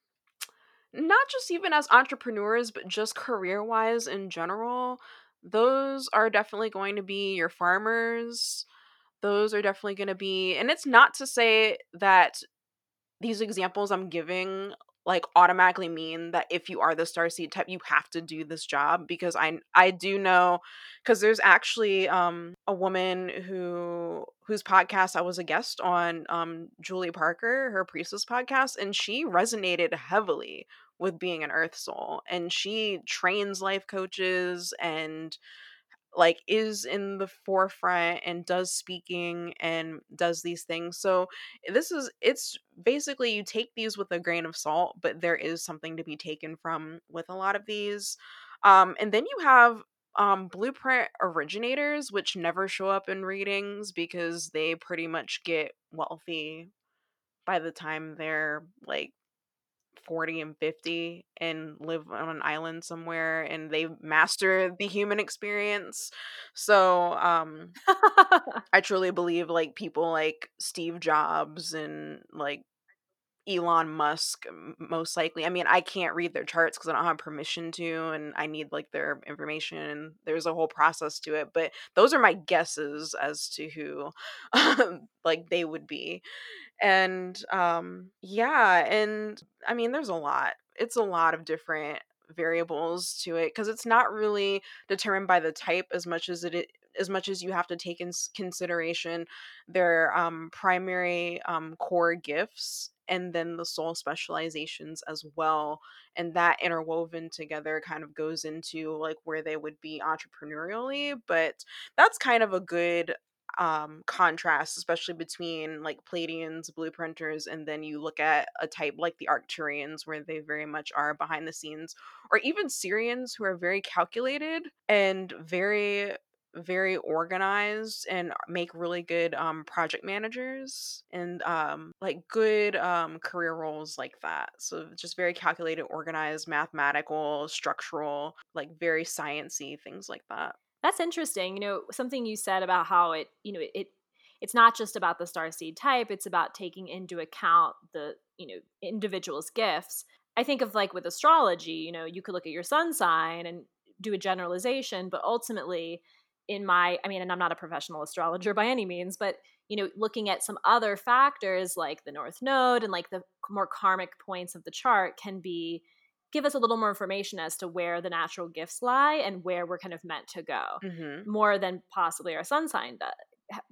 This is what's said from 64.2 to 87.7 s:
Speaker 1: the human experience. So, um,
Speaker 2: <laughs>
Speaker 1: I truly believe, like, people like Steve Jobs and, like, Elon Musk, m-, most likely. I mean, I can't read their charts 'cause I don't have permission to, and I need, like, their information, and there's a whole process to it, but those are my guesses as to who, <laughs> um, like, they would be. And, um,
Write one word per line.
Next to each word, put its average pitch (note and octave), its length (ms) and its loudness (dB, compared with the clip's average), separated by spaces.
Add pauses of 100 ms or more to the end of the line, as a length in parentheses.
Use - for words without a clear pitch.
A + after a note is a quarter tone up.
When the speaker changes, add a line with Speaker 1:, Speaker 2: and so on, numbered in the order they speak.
Speaker 1:
the G3+ 100 -4
human G#3 320 0
experience. G#3 920 -4 (420)
So, F3+ 600 6
um, E3 600 0 (140)
Speaker 2:
<laughs> - 0 - (840)
Speaker 1:
I F#3+ 80 8
truly F#3 300 2
believe, E3+ 380 0
like, E3 260 0
people D3+ 360 -2
like D#3 380 -2 (100)
Steve E3+ 400 -6
Jobs D#3 720 0
and, D3+ 580 -10
like, C#3+ 320 -6 (840)
Elon E3+ 440 2
Musk, D3+ 560 -2
m-, E2 320 -14
most E3 380 -6
likely. E3 280 -2
I E3+ 40 0
mean, F3+ 180 0
I F#3 140 6
can't F3+ 340 -4
read E3+ 180 -2
their - 120 -4
charts E3 320 2
'cause - 120 -10
I D#3+ 40 -2
don't C3+ 120 2
have E3 120 2
permission D#3 560 -8
to, D#3+ 380 -6
and D3+ 260 -8
I D3+ 100 -2
need, D3+ 240 -10
like, D3+ 200 -8
their D3 360 -4
information, D3+ 520 -8
and D3+ 360 -10 (100)
there's D#3+ 200 -2
a E3 80 0
whole D#3+ 160 0
process D3+ 520 2
to D3+ 140 -6
it, D3+ 180 -4
but E3+ 200 0 (220)
those C4 180 10
are D4 60 4
my G#3 140 8
guesses D#3 800 -2
as D3 360 -4
to D#3 180 -10
who, D3 420 -10 (420)
<laughs> - 0 -
um, A#3 560 4 (160)
like, E3 240 0
they F3 160 -2
would D3+ 220 -8
be. D#3+ 360 -10 (580)
And, F#3 600 2 (100)
um, F3+ 600 0 (100)